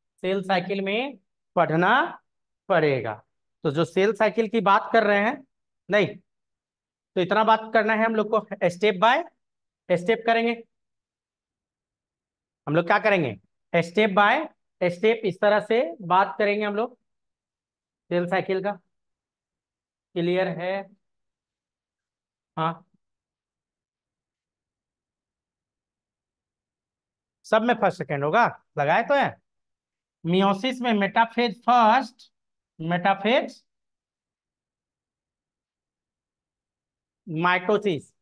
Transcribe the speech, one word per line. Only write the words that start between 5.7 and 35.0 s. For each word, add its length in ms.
नहीं, 180
तो 60
इतना 220
बात 180
करना 200
है 120
हम 100
लोग 140
को, 100
step 320
by 140
step 360
करेंगे। 260
हम 80
लोग 100
क्या 140
करेंगे? 340
step 400
by 200
step 440
इस 160
तरह 180
से 220
बात 300
करेंगे 280
हम 100
लोग 220
सेल 180
साइकिल 360
का। 80
क्लियर 320
है? 140
हाँ, 280
सब 160
में 120
फर्स्ट 240
सेकेंड 260
होगा, 220
लगाए 260
तो 120
है। 200
meiosis 580
में 120
मेटाफेज 680
फर्स्ट, 720
मेटाफेज 840